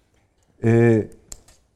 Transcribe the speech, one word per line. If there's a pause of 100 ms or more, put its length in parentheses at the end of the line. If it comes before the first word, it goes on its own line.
(640)
Ee, (680)